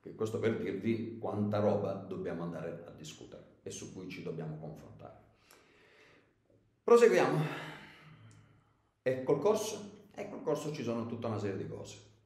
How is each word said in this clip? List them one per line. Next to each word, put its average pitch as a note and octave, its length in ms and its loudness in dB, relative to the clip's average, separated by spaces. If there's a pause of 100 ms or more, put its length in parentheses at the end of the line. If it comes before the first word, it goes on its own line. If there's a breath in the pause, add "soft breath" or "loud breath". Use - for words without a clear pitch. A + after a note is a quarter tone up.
Che - 140 -16
questo A2 240 -2
per A2+ 200 2
dirvi G#2+ 600 -2
quanta G#2 400 0
roba G2 340 4
dobbiamo F2+ 500 -4
andare E2 440 -6
a - 40 -14
discutere - 520 -14 (200)
e - 80 -10
su - 220 -10
cui F#2 160 -10
ci - 140 -10
dobbiamo D#2+ 340 -6
confrontare. - 600 -14 (1700 soft breath)
Proseguiamo. F#3 580 8 (1600 loud breath)
E C3 200 0
col - 180 2
corso? - 760 0
E - 140 -10
col - 140 -12
corso D3+ 300 -2
ci C#3+ 100 -6
sono A#2 240 -2
tutta A#2 200 -6
una A2 120 -2
serie G2 180 -2
di D#2+ 120 -6
cose. - 380 -12 (200)